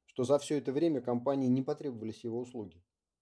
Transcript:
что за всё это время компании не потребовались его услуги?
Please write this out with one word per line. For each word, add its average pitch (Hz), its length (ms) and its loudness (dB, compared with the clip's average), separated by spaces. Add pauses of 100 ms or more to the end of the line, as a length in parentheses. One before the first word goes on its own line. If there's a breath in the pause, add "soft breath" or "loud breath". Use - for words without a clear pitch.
что - 180 -4
за 139 160 6
всё 147 180 0
это 139 140 -2
время 151 300 2
компании 123 460 0
не 127 140 4
потребовались 127 600 -6
его 117 160 -4
услуги? 117 440 -10 (380)